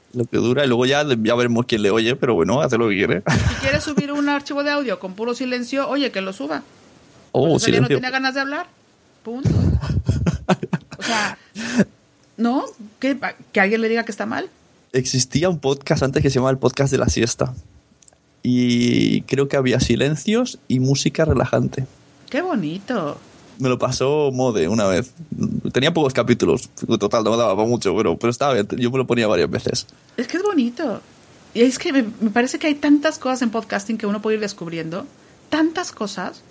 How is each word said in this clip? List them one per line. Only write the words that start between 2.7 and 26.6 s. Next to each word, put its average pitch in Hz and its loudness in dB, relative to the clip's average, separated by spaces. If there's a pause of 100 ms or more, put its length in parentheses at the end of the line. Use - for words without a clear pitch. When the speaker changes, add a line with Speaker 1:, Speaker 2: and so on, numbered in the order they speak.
Speaker 1:
lo 117 2
que 98 2
quiere. - 0
<laughs> - 2
Speaker 2:
Si 240 -4
quiere 277 0
subir 285 -2
un 285 0
archivo 285 -4
de 285 -2
audio 285 -2
con 185 -10
puro 233 -4
silencio, 247 -4
oye, 262 -2
que 190 -4
lo 190 -6
suba. 285 -8 (680)
Speaker 1:
Oh, 135 2
Speaker 2:
Pues 135 2
ese 127 4
día 120 4
no 131 4
Speaker 1:
silencio. 147 2
Speaker 2:
tenía 254 -2
ganas 262 -2
de 277 -2
hablar. 294 -6 (560)
Punto. 247 -2
Speaker 1:
<laughs> - 2 (1400)
Speaker 2:
O - -14
sea, 214 -2 (1000)
¿no? 240 0 (360)
¿Que, 262 0 (340)
que 214 2
alguien 208 4
le 220 0
diga 226 0
que 220 -10
está 208 -6
mal? 294 -6 (440)
Speaker 1:
Existía 131 2
un 170 0
podcast 139 0
antes 139 2
que 139 4
se 131 0
llamaba 131 2
el 131 0
podcast 135 2
de 127 2
la 120 2
siesta. 127 0 (920)
Y 120 2
creo 139 0
que 143 0
había 127 2
silencios 151 0
y 127 2
música 139 2
relajante. 131 0 (440)
Speaker 2:
¡Qué 285 -2
bonito! 196 -4 (420)
Speaker 1:
Me 131 0
lo 123 2
pasó 139 0
Mode 117 2
una 107 2
vez. 95 0 (600)
Tenía 143 2
pocos 147 2
capítulos. 107 2 (300)